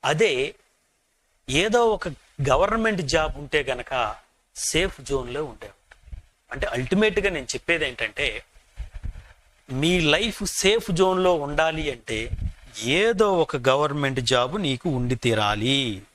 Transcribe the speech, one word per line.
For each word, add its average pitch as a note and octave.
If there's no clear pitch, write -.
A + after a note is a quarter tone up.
అదే D3+
ఏదో G#3+
ఒక G#3
గవర్నమెంట్ G#3
జాబ్ D#3
ఉంటే D3
గనక B2
సేఫ్ -
జోన్లో C3
ఉండేవాడు. -
అంటే -
అల్టిమేట్గా G3
నేను D3
చెప్పేది D3+
ఏంటంటే, A#2
మీ E3
లైఫ్ F#3
సేఫ్ G#3
జోన్లో F#3
ఉండాలి D#3
అంటే A#2
ఏదో F#3+
ఒక D#3
గవర్నమెంట్ C3+
జాబ్ B2+
నీకు C#3
ఉండి B2
తీరాలి A2